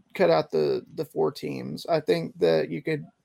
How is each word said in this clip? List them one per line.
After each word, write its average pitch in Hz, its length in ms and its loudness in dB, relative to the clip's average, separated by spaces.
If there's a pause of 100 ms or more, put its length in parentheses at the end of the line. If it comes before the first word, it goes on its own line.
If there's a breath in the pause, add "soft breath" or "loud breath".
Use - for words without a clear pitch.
(140)
cut 175 160 4
out 156 200 2
the, - 340 0 (120)
the 160 80 -4
four 156 260 -2
teams. 147 560 -8
I 160 140 2
think 165 400 -2
that 165 300 4
you 160 120 -8
could 156 240 -4 (180)